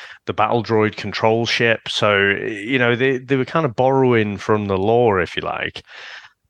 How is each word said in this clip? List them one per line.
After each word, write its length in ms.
the 80
battle 300
droid 340
control 500
ship. 420
So, 300
you 600
know, 180
they, 220
they 180
were 80
kind 220
of 100
borrowing 600
from 280
the 120
lore, 420
if 160
you 60
like. 400